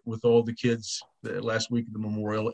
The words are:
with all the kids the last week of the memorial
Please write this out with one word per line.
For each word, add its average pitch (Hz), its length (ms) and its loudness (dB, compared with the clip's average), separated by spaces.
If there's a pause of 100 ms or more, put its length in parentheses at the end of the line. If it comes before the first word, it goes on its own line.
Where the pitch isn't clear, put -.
with 110 200 -6
all 117 180 8
the 113 100 -2
kids 113 480 -2 (220)
the 104 180 -6
last 113 300 -2
week 117 160 0
of 107 60 -12
the 110 60 -8
memorial 107 540 -2